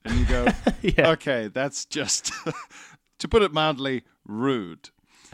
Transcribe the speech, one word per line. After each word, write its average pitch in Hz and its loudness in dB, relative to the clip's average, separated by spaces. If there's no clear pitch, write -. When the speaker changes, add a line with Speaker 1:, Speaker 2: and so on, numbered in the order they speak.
Speaker 1:
And 233 0
you - 4
go, 123 2
Speaker 2:
<laughs> - 0
Yeah. 165 4
Speaker 1:
"Okay, 127 -2
that's 131 -6
just, - -4
<laughs> - -20
to - -6
put 220 4
it 180 2
mildly, 139 0
rude." 110 -4